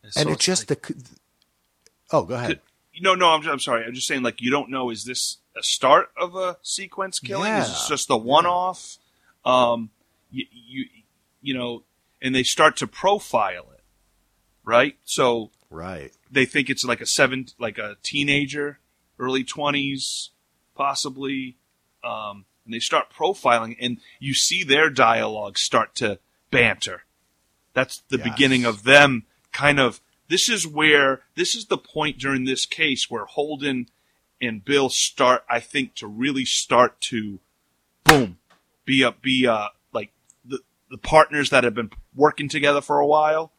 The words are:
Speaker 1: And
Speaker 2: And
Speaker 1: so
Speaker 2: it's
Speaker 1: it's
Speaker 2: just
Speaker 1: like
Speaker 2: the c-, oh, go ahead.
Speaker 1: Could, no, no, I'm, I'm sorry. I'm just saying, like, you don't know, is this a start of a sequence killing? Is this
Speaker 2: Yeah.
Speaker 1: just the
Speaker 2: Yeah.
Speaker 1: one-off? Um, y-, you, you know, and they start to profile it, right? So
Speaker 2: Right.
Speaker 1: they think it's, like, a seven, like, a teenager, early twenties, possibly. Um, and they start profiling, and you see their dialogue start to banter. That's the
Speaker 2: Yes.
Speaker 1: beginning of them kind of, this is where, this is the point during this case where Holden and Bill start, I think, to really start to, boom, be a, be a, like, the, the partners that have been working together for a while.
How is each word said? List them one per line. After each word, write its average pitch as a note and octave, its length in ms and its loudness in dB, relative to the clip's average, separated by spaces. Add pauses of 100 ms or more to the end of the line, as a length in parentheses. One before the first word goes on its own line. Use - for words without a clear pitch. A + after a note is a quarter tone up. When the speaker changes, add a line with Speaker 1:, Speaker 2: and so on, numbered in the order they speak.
Speaker 1:
And - 20 -20
Speaker 2:
And - 80 -18
Speaker 1:
so - 80 -2
Speaker 2:
it's D3+ 100 0
Speaker 1:
it's - 140 -2
Speaker 2:
just - 240 -2
Speaker 1:
like C#3+ 120 -4
Speaker 2:
the - 120 -12
c-, - 60 -12 (1120)
oh, C#3+ 120 2
go G#2+ 120 -8
ahead. A#2+ 140 -6
Speaker 1:
Could, - 120 -6 (400)
no, F#3+ 140 2
no, F3+ 140 4
I'm, D#3 180 2
I'm C#3+ 120 -4
sorry. A2+ 260 -2
I'm A#2+ 80 -12
just B2+ 140 -8
saying, C#3 160 -4
like, A#2 180 -4
you B2 100 0
don't C3+ 180 -2
know, B2+ 200 -4
is G#2+ 160 -10
this - 320 -8 (200)
a A2 60 -12
start - 560 4
of F3 160 -6
a F3+ 260 -6
sequence F#3+ 580 -8
killing? G3 320 -4
Is F3+ 180 0
this F2+ 140 -6
Speaker 2:
Yeah. - 60 -6
Speaker 1:
just C#3+ 180 -2
the C3 100 4
Speaker 2:
Yeah. A2 60 -2
Speaker 1:
one-off? F3 760 0 (480)
Um, A#2+ 440 2 (440)
y-, C3 180 -8
you, B2 340 -14 (560)
you C#3 120 -6
know, A#2+ 300 -8 (380)
and C3 140 -4
they C3 80 0
start D#3 340 4
to B2+ 100 -6
profile A2+ 880 -2
it, - 100 -20 (800)
right? B2 420 2
So A#2+ 460 0 (180)
Speaker 2:
Right. E2 420 -14 (180)
Speaker 1:
they C3 160 2
think C3 240 -4
it's, C3 140 -4
like, A#2+ 180 -2
a A#2 40 -12
seven, C3 420 0 (100)
like, A2+ 200 -8
a G#2 260 -10
teenager, C#3+ 760 -4 (380)
early C3 260 -2
twenties, C#3 840 -4 (460)
possibly. C3+ 800 -6 (480)
Um, G#2+ 420 -10 (200)
and A2 80 -12
they A#2 60 -8
start C#3+ 340 -2
profiling, A#2+ 680 0
and B2 200 -6 (200)
you C3+ 140 -6
see F3+ 300 0
their D3+ 260 4
dialogue A2+ 680 2
start - 380 0
to G#2 240 -4 (320)
banter. G#2+ 520 0 (680)
That's - 260 -4 (100)
the C3 80 -2
Speaker 2:
Yes. A#2+ 120 -4
Speaker 1:
beginning B2+ 360 2
of G#2+ 180 -2
them C3+ 420 6 (260)
kind C#3+ 280 2
of, B2 220 0 (260)
this F3+ 220 -2
is F#3+ 180 -2
where, D3 560 2 (120)
this F3 200 -4
is A3 120 -14
the F3+ 100 -2
point D3+ 420 -6
during C3 260 -2
this C3 200 -2
case D3 440 -2
where G#2+ 160 -8
Holden C#3+ 600 -6 (540)
and A2+ 220 -6
Bill C#3 260 2
start, - 600 2
I A#2+ 100 0
think, C3+ 360 -6
to A2+ 120 -12
really B2+ 380 -4
start - 560 2
to, G#2+ 380 -6 (640)
boom, B2 340 4 (480)
be C3+ 180 4
a, A#2+ 80 4
be C3 340 0
a, G#2+ 240 0 (220)
like, A2 200 -6 (340)
the, B2+ 140 -10 (300)
the B2+ 80 -16
partners D3+ 520 4
that B2+ 140 4
have A#2 120 0
been A2+ 160 -6 (240)
working D3 340 2
together C#3+ 320 0
for C#3+ 180 0
a C#3+ 80 2
while. D#3 520 0